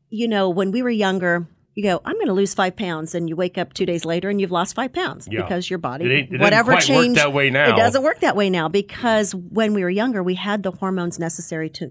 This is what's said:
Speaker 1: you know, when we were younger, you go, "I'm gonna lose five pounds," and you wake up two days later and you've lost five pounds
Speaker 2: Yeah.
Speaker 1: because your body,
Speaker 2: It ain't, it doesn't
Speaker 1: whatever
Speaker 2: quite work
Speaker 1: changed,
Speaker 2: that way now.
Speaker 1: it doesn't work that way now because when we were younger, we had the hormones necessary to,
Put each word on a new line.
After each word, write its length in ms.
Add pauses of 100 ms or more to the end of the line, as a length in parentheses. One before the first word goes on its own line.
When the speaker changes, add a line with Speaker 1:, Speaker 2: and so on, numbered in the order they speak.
(100)
Speaker 1:
you 180
know, 220
when 200
we 120
were 80
younger, 560 (280)
you 100
go, 200
"I'm 140
gonna 140
lose 220
five 220
pounds," 380
and 140
you 80
wake 220
up 160
two 120
days 180
later 260
and 100
you've 100
lost 240
five 180
pounds 380
Speaker 2:
Yeah. 120
Speaker 1:
because 280
your 80
body, 280
Speaker 2:
It 20
ain't, 100
it 140
doesn't 80
Speaker 1:
whatever 320
Speaker 2:
quite 40
work 100
Speaker 1:
changed, 340
Speaker 2:
that 120
way 180
now. 240
Speaker 1:
it 20
doesn't 260
work 180
that 140
way 160
now 180
because 680
when 400
we 80
were 80
younger, 320
we 120
had 300
the 80
hormones 480
necessary 500
to, 200